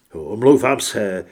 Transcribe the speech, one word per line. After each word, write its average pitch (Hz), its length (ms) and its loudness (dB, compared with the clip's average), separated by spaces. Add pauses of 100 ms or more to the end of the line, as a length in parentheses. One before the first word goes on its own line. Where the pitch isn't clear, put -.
(120)
Omlouvám 127 680 2
se, 98 520 -6